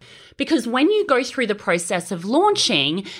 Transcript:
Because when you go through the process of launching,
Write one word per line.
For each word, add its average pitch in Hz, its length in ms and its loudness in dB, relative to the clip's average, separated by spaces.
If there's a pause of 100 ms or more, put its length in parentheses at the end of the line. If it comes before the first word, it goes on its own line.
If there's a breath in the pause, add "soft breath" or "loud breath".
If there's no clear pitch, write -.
(360 loud breath)
Because 277 300 0
when 262 240 2
you 427 160 2
go 269 160 2
through 254 260 -4
the 208 60 0
process 175 560 -4
of 170 140 -8
launching, 196 800 2 (160 loud breath)